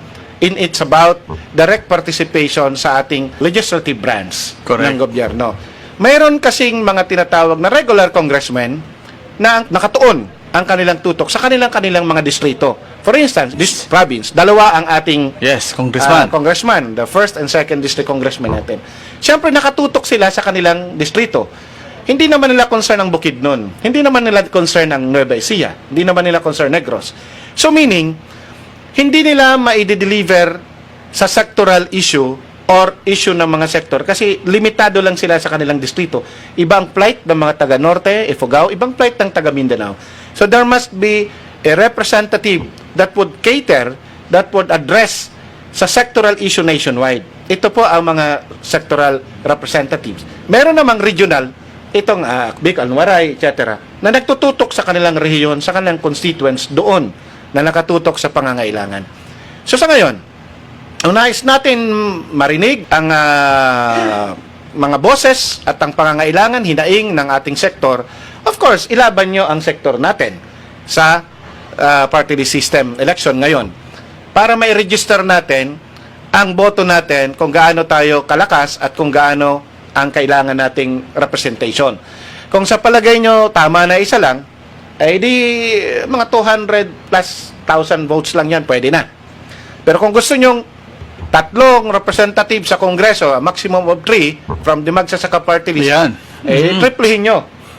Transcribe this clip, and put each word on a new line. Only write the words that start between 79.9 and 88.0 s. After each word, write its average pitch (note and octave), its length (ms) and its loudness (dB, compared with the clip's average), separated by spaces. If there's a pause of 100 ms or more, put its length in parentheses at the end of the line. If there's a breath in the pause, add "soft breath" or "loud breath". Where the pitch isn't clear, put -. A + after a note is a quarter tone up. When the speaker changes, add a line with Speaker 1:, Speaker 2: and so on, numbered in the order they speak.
Speaker 1:
ang C#3 180 -2
kailangan C#3 440 0
nating C3 600 -2
representation. C3 840 -2 (540 loud breath)
Kung G3 140 2
sa G#3+ 120 0
palagay A#3 420 4
nyo A3+ 320 4
tama E3+ 360 4
na F3+ 100 2
isa G3+ 220 2
lang, C#3 260 0 (540)
eh D#3+ 180 2
di A#3+ 180 0 (680)
mga A#3+ 260 -2
two A#3 140 2
hundred G#3 500 0 (140)
plus - 580 -4
thousand D#3+ 420 0